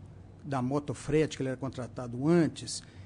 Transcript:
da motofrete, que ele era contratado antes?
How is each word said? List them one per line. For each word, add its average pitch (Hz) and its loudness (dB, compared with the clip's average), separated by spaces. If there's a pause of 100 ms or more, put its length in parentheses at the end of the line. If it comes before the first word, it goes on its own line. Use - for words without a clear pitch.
(440)
da 135 -2
motofrete, 143 0
que 135 -2
ele 131 -2
era 127 -4
contratado 123 -6
antes? 156 4 (240)